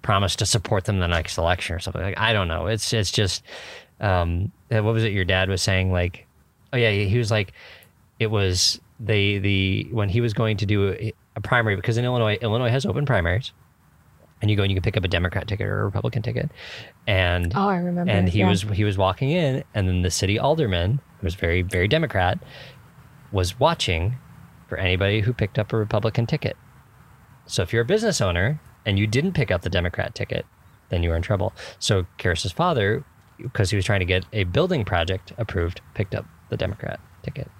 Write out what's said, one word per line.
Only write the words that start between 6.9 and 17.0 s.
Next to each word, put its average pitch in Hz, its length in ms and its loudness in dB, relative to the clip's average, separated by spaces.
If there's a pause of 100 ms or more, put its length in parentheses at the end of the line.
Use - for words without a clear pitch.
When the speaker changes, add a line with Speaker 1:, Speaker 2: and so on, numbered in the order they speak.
Speaker 1:
he 101 260 2
was 113 140 0
like, 107 220 0 (680)
it 113 80 0
was 98 540 0 (200)
the, 101 380 2
the, 98 540 2
when 104 180 0
he 113 100 2
was 117 140 0
going 110 240 0
to 104 80 0
do 101 240 2
a, 110 220 -6 (240)
a 113 40 -8
primary, 110 360 2
because 113 200 -2
in 123 80 0
Illinois, 117 380 2
Illinois 117 280 0
has 131 140 0
open 143 220 -2
primaries. 95 460 0 (920)
And 104 80 2
you 104 80 4
go 101 40 2
and 98 80 2
you 95 60 2
can 92 60 0
pick 107 160 0
up 90 60 -2
a 92 40 -2
Democrat 90 400 0
ticket 101 180 -4
or 101 140 -2
a 104 60 0
Republican 101 340 -2
ticket. 117 300 -4 (560)